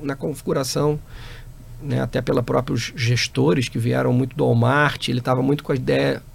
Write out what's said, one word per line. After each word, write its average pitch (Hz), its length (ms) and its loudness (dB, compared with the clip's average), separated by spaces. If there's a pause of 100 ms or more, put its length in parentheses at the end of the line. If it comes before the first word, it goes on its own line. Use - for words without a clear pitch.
na 143 140 -4
configuração, 151 840 0 (840)
né? 131 200 -2
Até 127 200 -2
pela 135 220 0
próprios 131 540 -2
gestores 127 720 2
que - 100 -6
vieram 127 340 2
muito 127 220 2
do 147 100 0
Walmart, 127 640 4
ele 127 120 0
tava 131 220 0
muito 143 200 2
com - 100 -4
a - 40 0
ideia 135 460 0 (120)